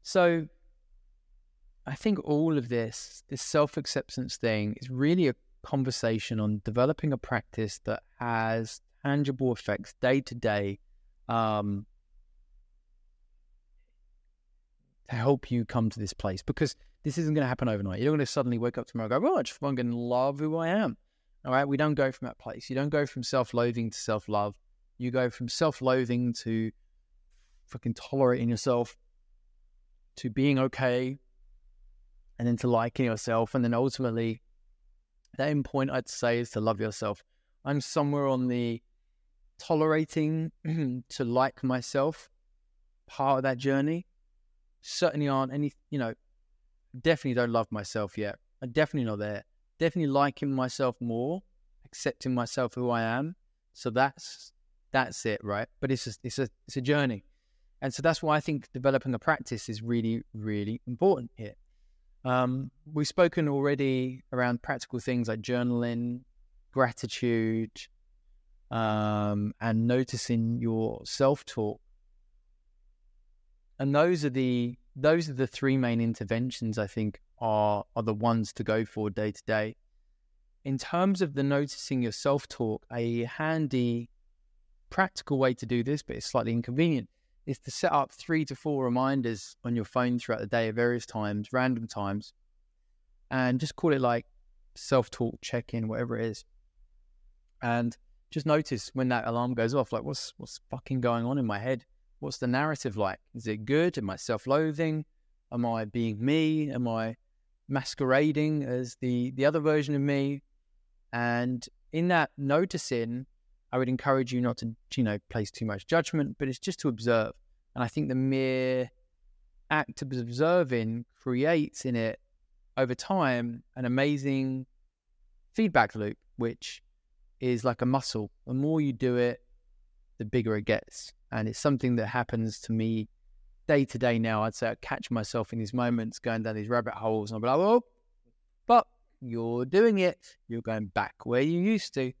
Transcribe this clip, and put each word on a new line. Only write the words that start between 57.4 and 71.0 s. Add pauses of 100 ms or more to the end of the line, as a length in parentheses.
And
so
that's
why
I
think
developing
a
practice
is
really, (100)
really
important
here. (680)
Um, (220)
we've
spoken
already
around
practical
things
like
journaling, (500)
gratitude, (1000)
um,
and
noticing
your